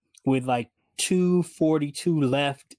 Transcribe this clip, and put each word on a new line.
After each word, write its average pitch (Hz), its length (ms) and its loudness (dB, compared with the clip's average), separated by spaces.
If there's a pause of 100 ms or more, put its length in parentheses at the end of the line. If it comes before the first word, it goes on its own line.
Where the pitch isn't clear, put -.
(240)
with, 131 220 0
like, 123 240 -2 (280)
two 180 440 2
forty-two 156 800 -2
left 139 580 -2